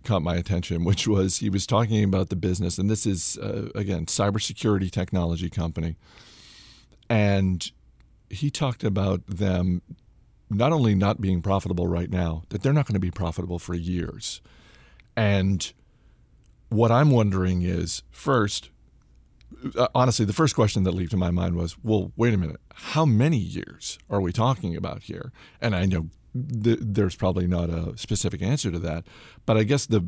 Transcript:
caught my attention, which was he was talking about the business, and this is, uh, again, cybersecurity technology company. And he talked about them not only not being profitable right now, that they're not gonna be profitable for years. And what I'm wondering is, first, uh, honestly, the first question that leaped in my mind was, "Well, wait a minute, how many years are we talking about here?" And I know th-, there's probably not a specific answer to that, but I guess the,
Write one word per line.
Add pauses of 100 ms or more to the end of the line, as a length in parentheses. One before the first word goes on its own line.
caught
my
attention,
which
was
he
was
talking
about
the
business,
and
this
is,
uh,
again,
cybersecurity
technology
company. (1120)
And (560)
he
talked
about
them (680)
not
only
not
being
profitable
right
now,
that
they're
not
gonna
be
profitable
for
years. (720)
And (960)
what
I'm
wondering
is,
first, (1040)
uh,
honestly,
the
first
question
that
leaped
in
my
mind
was,
"Well,
wait
a
minute, (140)
how
many
years (120)
are
we
talking
about
here?" (300)
And
I
know (260)
th-,
there's
probably
not
a
specific
answer
to
that, (420)
but
I
guess
the,